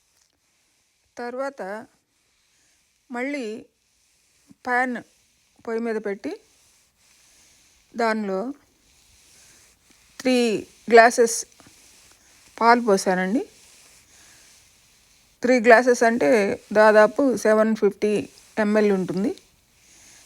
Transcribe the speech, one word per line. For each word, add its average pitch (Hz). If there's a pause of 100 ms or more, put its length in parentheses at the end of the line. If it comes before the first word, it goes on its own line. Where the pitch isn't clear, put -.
(1160)
తర్వాత 247 (1500)
మళ్ళీ 262 (1200)
ప్యాన్ 247 (640)
పొయ్యి 226
మీద 226
పెట్టి 214 (1600)
దానిలో 220 (1800)
త్రీ 254 (480)
గ్లాసెస్ 233 (1200)
పాలు 233
పోసానండి. 196 (2000)
త్రీ 247
గ్లాసెస్ 240
అంటే 247 (420)
దాదాపు 214 (140)
సెవెన్ 220
ఫిఫ్టీ 208 (440)
ఎంఎల్ 214
ఉంటుంది. 185 (960)